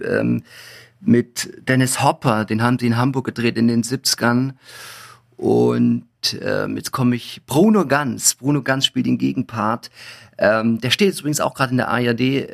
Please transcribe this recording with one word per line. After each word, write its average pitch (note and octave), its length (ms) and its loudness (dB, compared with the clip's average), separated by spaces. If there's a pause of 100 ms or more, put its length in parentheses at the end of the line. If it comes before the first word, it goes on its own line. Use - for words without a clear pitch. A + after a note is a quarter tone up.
ähm, A#2 380 0 (580)
mit - 520 0 (160)
Dennis B2+ 340 2
Hopper, C3+ 440 2
den A2 180 -2
haben A#2+ 160 2
sie A#2+ 80 0
in A#2 100 2
Hamburg C3 280 0
gedreht A#2 320 -2
in A#2 100 4
den A#2 160 2
siebzigern. B2+ 760 0 (760)
Und, A#2+ 720 2 (360)
ähm, G#2 360 -4
jetzt - 140 -10
komme B2 260 0
ich, - 280 -14
Bruno G3 400 4
Ganz. B2+ 500 0
Bruno C#3+ 280 0
Ganz C3+ 220 0
spielt B2+ 200 0
den B2 140 2
Gegenpart. A#2 720 -4 (480)
Ähm, A2 400 2
der B2 100 -2
steht G3 200 2
jetzt D#3+ 100 -6
übrigens D3 220 -2
auch - 120 -2
gerade B2+ 180 0
in B2+ 60 0
der A2+ 140 -2
A A#2 80 0
R A#2+ 160 2
D C3 380 -2